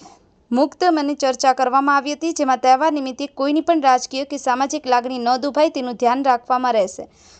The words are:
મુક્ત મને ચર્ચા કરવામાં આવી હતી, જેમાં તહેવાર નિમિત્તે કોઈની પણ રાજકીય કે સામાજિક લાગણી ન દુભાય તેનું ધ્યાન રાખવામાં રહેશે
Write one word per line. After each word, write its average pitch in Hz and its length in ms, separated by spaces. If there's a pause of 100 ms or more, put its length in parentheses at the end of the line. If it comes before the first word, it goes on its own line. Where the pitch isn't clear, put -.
(520)
મુક્ત 294 380
મને 294 240
ચર્ચા 262 380
કરવામાં 269 440
આવી 277 160
હતી, 330 200
જેમાં 262 260
તહેવાર 262 340
નિમિત્તે 277 340
કોઈની 294 340
પણ 330 200
રાજકીય 262 440
કે 277 120
સામાજિક 269 500
લાગણી 247 320
ન 240 180
દુભાય 285 340
તેનું 247 240
ધ્યાન 247 300
રાખવામાં 254 480
રહેશે - 360 (320)